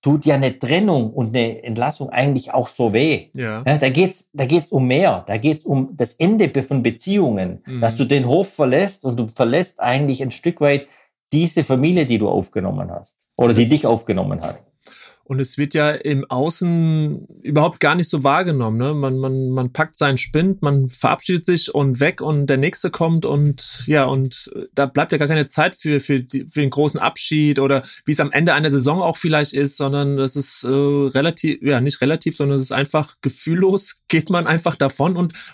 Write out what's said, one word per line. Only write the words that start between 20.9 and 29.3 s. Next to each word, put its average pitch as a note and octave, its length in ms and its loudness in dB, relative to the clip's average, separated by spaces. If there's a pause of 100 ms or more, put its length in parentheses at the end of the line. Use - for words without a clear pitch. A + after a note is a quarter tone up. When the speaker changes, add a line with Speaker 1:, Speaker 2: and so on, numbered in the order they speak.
Speaker 2:
sich - 300 0
und C3+ 240 2
weg D3+ 220 0
und D3 260 0
der C3+ 80 2
Nächste C#3+ 360 0
kommt E3 340 0
und, C#3+ 640 0
ja, D3 180 4
und, C3 500 -4
äh, - 180 -12
da C#3 120 2
bleibt E3 260 -2
ja D#3+ 60 0
gar C#3+ 100 0
keine D3+ 180 2
Zeit D#3+ 300 0
für, D3 240 0
für C3+ 220 0
die, B2+ 260 -8
für - 140 -4
den C#3 80 2
großen C#3+ 280 0
Abschied D3 640 0
oder C3+ 220 2 (240)
wie D#3+ 80 0
es D3+ 80 0
am D3 100 0
Ende E3 220 2
einer D3 180 2
Saison C#3+ 300 2
auch E3 160 0
vielleicht D#3 340 0